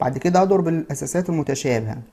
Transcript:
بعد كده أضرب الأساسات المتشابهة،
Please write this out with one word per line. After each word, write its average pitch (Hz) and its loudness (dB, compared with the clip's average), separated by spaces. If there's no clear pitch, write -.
بعد 127 -2
كده 175 4
أضرب 190 4
الأساسات 160 -2
المتشابهة، 135 -2